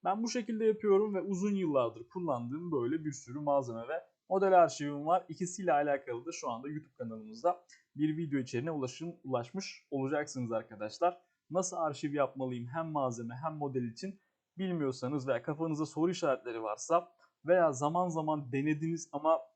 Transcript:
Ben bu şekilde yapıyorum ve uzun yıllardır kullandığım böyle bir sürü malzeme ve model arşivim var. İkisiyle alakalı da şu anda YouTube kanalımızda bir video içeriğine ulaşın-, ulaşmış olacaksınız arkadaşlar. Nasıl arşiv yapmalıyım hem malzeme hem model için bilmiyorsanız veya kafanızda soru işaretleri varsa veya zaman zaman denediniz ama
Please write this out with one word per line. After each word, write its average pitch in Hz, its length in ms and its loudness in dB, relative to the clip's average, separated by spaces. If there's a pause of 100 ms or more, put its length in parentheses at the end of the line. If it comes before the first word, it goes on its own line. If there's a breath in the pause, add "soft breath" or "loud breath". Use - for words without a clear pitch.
Ben 196 200 0
bu 240 60 -2
şekilde 226 360 0
yapıyorum 214 500 4
ve 185 60 2
uzun 196 340 0
yıllardır 127 540 2
kullandığım 156 600 -4
böyle 151 340 0
bir 151 60 -4
sürü 135 280 -10
malzeme 123 480 0
ve 160 160 -4 (260)
model 190 340 8
arşivim 143 420 0
var. 175 240 2
İkisiyle 175 440 -2
alakalı 139 520 0
da 165 60 -8
şu 156 180 -8
anda 123 200 -6
YouTube 147 280 -10
kanalımızda 113 680 -4 (300 soft breath)
bir 151 220 0
video 143 220 0
içeriğine 131 320 -4
ulaşın-, 156 520 -6
ulaşmış 127 680 -6
olacaksınız 135 600 -2
arkadaşlar. 110 680 -2 (280)
Nasıl 180 280 -2
arşiv 151 360 -2
yapmalıyım 131 540 -2
hem 160 200 -4
malzeme 120 560 -2
hem 160 100 -2
model 139 300 -2
için 120 380 -8 (360)
bilmiyorsanız 143 680 -2
veya 123 140 0
kafanızda 156 440 -2
soru 160 260 0
işaretleri 127 520 -2
varsa 110 520 0 (300 soft breath)
veya 165 280 6
zaman 160 360 2
zaman 156 420 -2
denediniz 151 600 0
ama 156 280 4 (160)